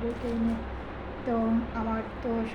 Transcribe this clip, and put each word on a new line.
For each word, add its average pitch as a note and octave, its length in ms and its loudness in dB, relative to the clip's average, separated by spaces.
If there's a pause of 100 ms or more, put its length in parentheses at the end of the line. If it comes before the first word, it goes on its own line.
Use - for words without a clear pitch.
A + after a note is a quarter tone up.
ডেকে A#3+ 260 -2
এনে।" A#3 280 2 (680)
তো A#3 120 2 (380)
আমার A3 260 0 (220)
তো A#3 200 2 (120)